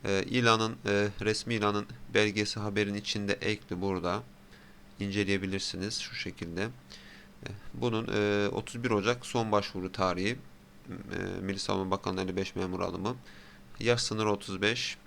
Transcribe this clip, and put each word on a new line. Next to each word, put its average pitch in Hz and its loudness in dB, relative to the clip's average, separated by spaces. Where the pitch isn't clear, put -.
E, 98 2
ilanın, 113 4
e, 101 4
resmi 107 0
ilanın 104 2
belgesi 107 4
haberin 101 2
içinde 104 -2
ekli 95 -2
burada. 95 0
İnceleyebilirsiniz 98 -2
şu - -8
şekilde. 87 -6
E, - -10
bunun, 117 0
e, 104 4
otuz 117 -4
bir 120 2
Ocak 113 2
son 113 0
başvuru 95 0
tarihi. 92 2
E, 95 -6
Milli 98 -2
Savunma 95 0
Bakanlığı 95 0
elli 92 -2
beş 95 -2
memur 92 -2
alımı. 92 -2
Yaş 120 4
sınırı 110 2
otuz 98 -2
beş. 117 2